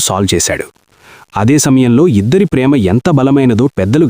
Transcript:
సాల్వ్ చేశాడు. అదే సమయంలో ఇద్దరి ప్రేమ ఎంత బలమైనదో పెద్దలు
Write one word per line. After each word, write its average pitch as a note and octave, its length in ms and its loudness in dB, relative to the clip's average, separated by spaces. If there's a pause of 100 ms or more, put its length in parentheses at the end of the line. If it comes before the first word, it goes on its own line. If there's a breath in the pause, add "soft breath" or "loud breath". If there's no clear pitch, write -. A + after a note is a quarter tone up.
సాల్వ్ G2 260 -4
చేశాడు. - 320 -4 (760 soft breath)
అదే A#2+ 140 2 (100)
సమయంలో C3 380 2 (180)
ఇద్దరి D#3+ 320 0
ప్రేమ C3+ 220 0 (160)
ఎంత A#2+ 160 -2 (120)
బలమైనదో C3 460 2 (140)
పెద్దలు A#2 300 0